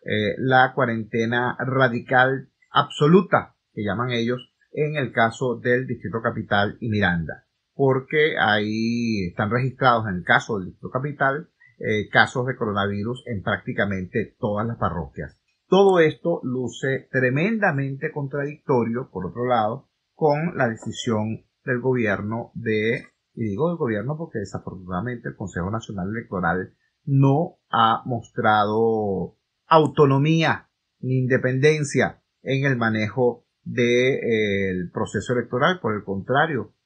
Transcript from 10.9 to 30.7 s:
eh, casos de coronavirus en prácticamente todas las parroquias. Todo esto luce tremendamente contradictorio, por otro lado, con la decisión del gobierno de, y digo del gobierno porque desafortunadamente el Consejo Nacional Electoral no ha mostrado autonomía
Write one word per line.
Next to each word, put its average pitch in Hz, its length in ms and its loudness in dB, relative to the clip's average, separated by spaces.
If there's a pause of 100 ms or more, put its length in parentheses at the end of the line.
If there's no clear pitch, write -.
eh, 107 300 -4
casos 123 400 2
de 131 80 -4
coronavirus 104 720 -2
en 107 180 -8
prácticamente 101 960 -4
todas 104 260 -2
las 117 120 -6
parroquias. 82 600 -6 (300)
Todo 185 320 6
esto 160 440 2
luce 127 680 -6
tremendamente 139 1000 0
contradictorio, 139 1000 -2
por 92 140 -8
otro 110 200 -6
lado, 120 440 -2 (260)
con 156 400 0
la 127 140 0
decisión 110 720 -4 (220)
del 123 160 -2
gobierno 110 720 -2
de, 113 540 -2 (260)
y 117 160 -6
digo 110 180 -2
del 175 100 -2
gobierno 120 380 -2
porque 123 240 -8
desafortunadamente 98 880 -8
el 135 80 -12
Consejo 92 340 -6
Nacional 101 420 -6
Electoral 92 640 -4 (300)
no 139 540 2 (120)
ha 113 360 4
mostrado 107 1300 0 (320)
autonomía 151 1040 4 (320)